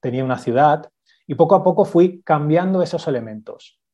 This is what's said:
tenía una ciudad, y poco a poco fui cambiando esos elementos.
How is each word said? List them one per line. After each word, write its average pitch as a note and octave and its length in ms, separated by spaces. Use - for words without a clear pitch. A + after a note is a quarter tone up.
tenía C3 240
una B2+ 140
ciudad, D3 520
y D3 80
poco E3 200
a E3+ 80
poco F#3 220
fui F3+ 380
cambiando E3+ 600
esos E3 260
elementos. A2+ 720